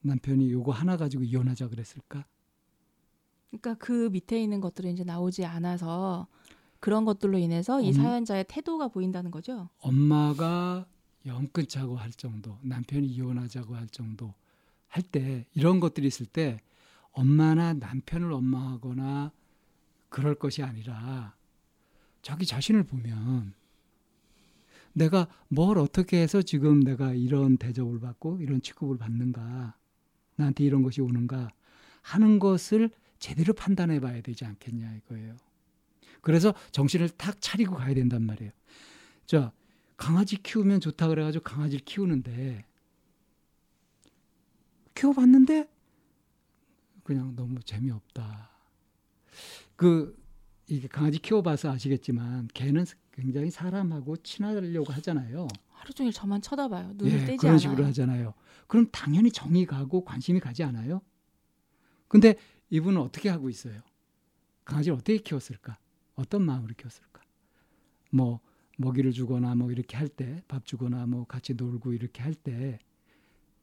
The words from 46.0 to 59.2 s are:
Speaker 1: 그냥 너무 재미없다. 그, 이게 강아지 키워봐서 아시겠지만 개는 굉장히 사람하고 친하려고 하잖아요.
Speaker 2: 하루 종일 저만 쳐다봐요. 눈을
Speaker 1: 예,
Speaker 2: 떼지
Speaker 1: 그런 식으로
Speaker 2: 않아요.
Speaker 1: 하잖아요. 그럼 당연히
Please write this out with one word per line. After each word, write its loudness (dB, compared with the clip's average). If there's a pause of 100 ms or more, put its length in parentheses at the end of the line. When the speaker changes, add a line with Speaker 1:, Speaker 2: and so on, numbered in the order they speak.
Speaker 1:
그냥 -4
너무 -8
재미없다. -8 (1300)
그, 4 (500)
이게 -4
강아지 0
키워봐서 0
아시겠지만 -4
개는 0 (260)
굉장히 -4
사람하고 -6
친하려고 -6
하잖아요. -6 (240)
Speaker 2:
하루 -18
종일 -2
저만 -4
쳐다봐요. -6
눈을 2
Speaker 1:
예, 2
Speaker 2:
떼지 -2
Speaker 1:
그런 8
식으로 2
Speaker 2:
않아요. 2
Speaker 1:
하잖아요. -2 (340)
그럼 6
당연히 4